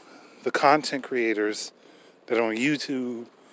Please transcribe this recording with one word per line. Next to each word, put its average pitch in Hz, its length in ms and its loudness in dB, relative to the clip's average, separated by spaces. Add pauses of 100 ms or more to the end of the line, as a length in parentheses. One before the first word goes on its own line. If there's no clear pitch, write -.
(420)
the 127 80 -4
content 147 540 2
creators 107 680 -2 (540)
that 113 140 0
are 117 60 2
on 110 100 -2
YouTube 123 720 -2 (260)